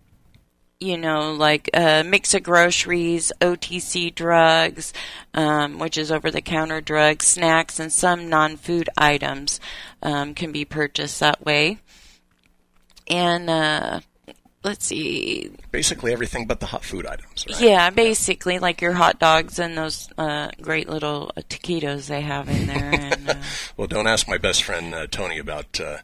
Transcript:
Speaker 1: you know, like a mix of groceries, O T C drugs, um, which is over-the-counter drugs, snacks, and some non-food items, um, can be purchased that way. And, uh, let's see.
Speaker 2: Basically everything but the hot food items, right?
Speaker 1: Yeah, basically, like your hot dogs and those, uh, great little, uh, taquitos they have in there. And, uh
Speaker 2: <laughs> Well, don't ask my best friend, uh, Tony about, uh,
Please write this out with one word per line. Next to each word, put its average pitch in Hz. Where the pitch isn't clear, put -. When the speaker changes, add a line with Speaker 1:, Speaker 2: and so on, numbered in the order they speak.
Speaker 1:
you 185
know, 156
like 151
a 160
mix 190
of 185
groceries, 170
O 175
T 180
C 175
drugs, 165
um, 151
which 160
is 156
over-the-counter 156
drugs, 151
snacks, 165
and 160
some 175
non-food 156
items, 143
um, 143
can 165
be 147
purchased 147
that 147
way. 151
And, 175
uh, 156
let's 196
see. -
Speaker 2:
Basically -
everything 117
but 117
the 101
hot -
food -
items, -
right? 208
Speaker 1:
Yeah, 185
basically, 190
like 180
your 175
hot 175
dogs 165
and 165
those, 156
uh, 147
great 160
little, 147
uh, 156
taquitos 143
they 147
have 143
in 143
there. 143
And, 143
uh 139
Speaker 2:
<laughs> -
Well, 98
don't 107
ask 110
my 95
best 92
friend, 85
uh, 78
Tony 85
about, 73
uh, 76